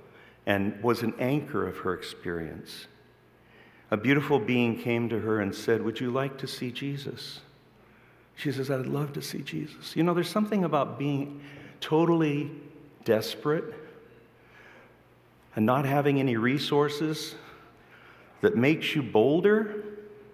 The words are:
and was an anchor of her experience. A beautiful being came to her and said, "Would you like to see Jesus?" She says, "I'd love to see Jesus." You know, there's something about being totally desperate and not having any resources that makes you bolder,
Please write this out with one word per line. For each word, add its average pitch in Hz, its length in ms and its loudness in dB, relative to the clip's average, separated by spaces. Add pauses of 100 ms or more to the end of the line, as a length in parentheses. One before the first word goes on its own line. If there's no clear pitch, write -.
(460)
and 101 380 2
was 117 200 2
an 113 160 -2
anchor 127 460 -2
of 90 120 -6
her 92 160 -2
experience. - 960 -8 (1040)
A 110 60 4
beautiful 143 420 2
being 120 380 2
came 117 320 0
to 113 100 -2
her 110 200 0
and 98 160 0
said, 110 280 0
"Would 113 180 -4
you 123 100 -2
like 139 280 -2
to 139 80 -8
see 127 220 -8
Jesus?" 139 720 -10 (960)
She 147 160 -2
says, 131 180 -4
"I'd 131 180 -2
love 139 260 -2
to 147 80 -6
see - 200 -8
Jesus." - 540 -10
You 156 80 4
know, 175 100 4
there's 170 160 0
something 208 360 0
about 135 340 0
being 143 400 -2 (400)
totally 156 720 2 (540)
desperate 113 680 0 (1800)
and 107 100 4
not 131 200 4
having 139 340 4
any 135 160 2
resources 147 1000 0 (1080)
that 104 140 4
makes 151 360 2
you 156 80 0
bolder, 170 840 4 (500)